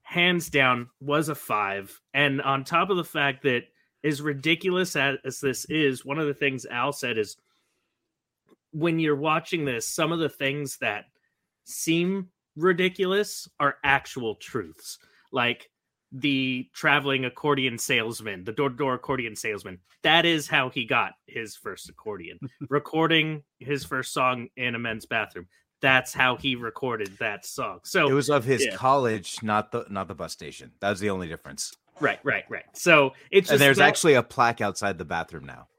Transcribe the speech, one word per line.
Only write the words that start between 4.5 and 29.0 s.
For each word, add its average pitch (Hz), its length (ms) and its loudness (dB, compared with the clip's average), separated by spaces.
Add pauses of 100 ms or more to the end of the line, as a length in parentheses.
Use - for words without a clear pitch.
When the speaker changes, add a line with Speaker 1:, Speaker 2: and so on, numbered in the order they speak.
Speaker 1:
as, 139 280 0
as 131 160 -8
this 135 260 -4
is, 147 400 0
one 139 140 -4
of 156 80 -2
the 143 60 -2
things 135 320 -2
Al 123 280 -2
said 120 240 -4
is 104 200 -4 (1300)
when 160 280 0
you're 156 160 4
watching 156 500 0
this, 120 220 -2
some 160 240 0
of 170 80 -2
the 151 100 0
things 139 480 -4
that 107 280 -4 (600)
seem 180 640 -2 (260)
ridiculous 185 920 0 (120)
are 143 240 0
actual 135 520 0
truths. - 640 -10 (340)
Like 120 380 -2 (440)
the 131 600 0
traveling 139 520 2
accordion 131 520 0
salesman, 110 680 -2
the 104 80 -8
door-to-door 135 440 -2
accordion 123 400 -6
salesman. 101 440 -8 (240)
That 165 220 6
is 160 220 0
how 139 220 0
he 127 140 -4
got 110 300 0 (140)
his 113 280 -12
first - 340 -14
accordion. 95 480 -14 (160)
Speaker 2:
<laughs> - 160 -14
Speaker 1:
Recording 156 720 0 (160)
his 131 260 -6
first 131 280 -6
song 127 440 0
in 123 180 -4
a 117 40 -6
men's 113 260 -8
bathroom. 101 420 -6 (320)
That's 131 340 4
how 127 220 2
he 131 200 -4
recorded 117 640 -6
that 104 260 -6
song. 104 380 -8
So 156 260 2
Speaker 2:
It 135 40 4
was 135 160 2
of 143 140 4
his 127 220 2
Speaker 1:
yeah. 101 100 -4
Speaker 2:
college, 120 680 0